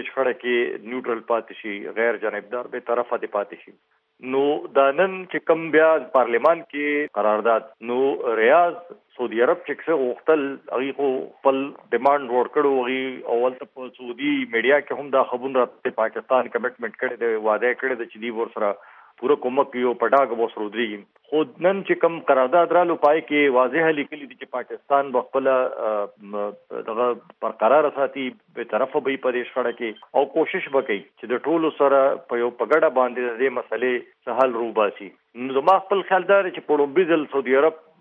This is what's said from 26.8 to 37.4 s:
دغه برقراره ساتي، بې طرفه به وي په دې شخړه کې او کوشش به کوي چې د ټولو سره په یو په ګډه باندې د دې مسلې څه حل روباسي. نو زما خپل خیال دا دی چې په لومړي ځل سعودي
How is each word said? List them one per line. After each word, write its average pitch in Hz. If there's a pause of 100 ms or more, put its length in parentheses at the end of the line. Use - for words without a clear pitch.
دغه 117 (380)
برقراره 135
ساتي، 135
بې - (100)
طرفه 131
به 135
وي 131
په 127
دې 123
شخړه 120
کې 113
او 139
کوشش - (100)
به 143
کوي 104
چې -
د 120
ټولو 156
سره 139 (300)
په 120
یو 120
په 120
ګډه 160
باندې 123
د 113
دې 135 (100)
مسلې 120 (320)
څه 123
حل 123
روباسي. 104 (340)
نو 135
زما 180
خپل 196
خیال 185
دا 196
دی 185
چې 175
په 147
لومړي 147 (100)
ځل 151
سعودي 131